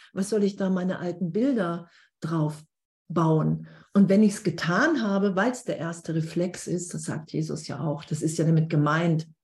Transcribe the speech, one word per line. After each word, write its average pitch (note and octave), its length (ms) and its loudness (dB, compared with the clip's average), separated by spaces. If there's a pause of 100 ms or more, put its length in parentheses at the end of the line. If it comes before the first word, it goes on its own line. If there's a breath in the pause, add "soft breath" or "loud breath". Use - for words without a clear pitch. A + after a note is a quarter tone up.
(140 loud breath)
was G3 160 -4
soll G#3 140 2
ich G3 120 0
da F#3+ 140 0
meine F#3 280 -2
alten F3 320 -4
Bilder F#3 600 -2 (300 soft breath)
drauf D#3 440 -2 (440)
bauen? D#3+ 580 2 (260 loud breath)
Und G3 160 6
wenn G3 140 6
ich's G#3 220 2
getan A3 580 2
habe, G3 340 2
weil's B3 280 0
der E3+ 120 -4
erste E3 380 -6
Reflex E3+ 520 -2
ist, F3 280 -6
das D#3 80 -8
sagt D3+ 320 -8
Jesus D#3 340 -6
ja C3+ 120 -8
auch, D3+ 220 -4
das - 200 -6
ist D#3+ 160 -2
ja D#3 80 2
damit D#3+ 240 2
gemeint D#3 580 2 (160)